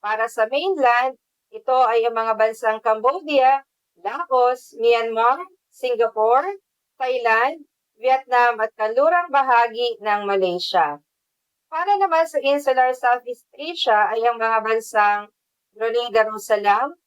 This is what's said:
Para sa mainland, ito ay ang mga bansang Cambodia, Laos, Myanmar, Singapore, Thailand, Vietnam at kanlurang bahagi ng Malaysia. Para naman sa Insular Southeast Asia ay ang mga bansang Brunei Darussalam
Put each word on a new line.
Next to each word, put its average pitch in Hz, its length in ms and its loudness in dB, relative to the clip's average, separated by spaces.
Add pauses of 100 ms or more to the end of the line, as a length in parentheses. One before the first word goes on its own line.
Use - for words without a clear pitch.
Para 220 240 -2
sa 226 160 -2
mainland, 262 720 0 (320)
ito 220 240 -6
ay 240 320 2
ang 240 80 0
mga 226 240 -2
bansang 220 480 -2
Cambodia, 269 800 2 (400)
Laos, 247 720 -2
Myanmar, 233 640 0 (320)
Singapore, 247 880 0 (400)
Thailand, 254 640 0 (320)
Vietnam 247 640 0
at 220 160 -2
kanlurang 285 560 0
bahagi 240 720 0
ng 208 240 -2
Malaysia. 180 720 -2 (720)
Para 359 240 0
naman 330 320 0
sa 320 140 -8
Insular 269 500 0
Southeast 247 640 -4
Asia 214 560 -2
ay 226 160 -4
ang 240 80 -2
mga 226 240 -2
bansang 214 720 -2 (400)
Brunei 226 400 -4
Darussalam 214 800 0 (140)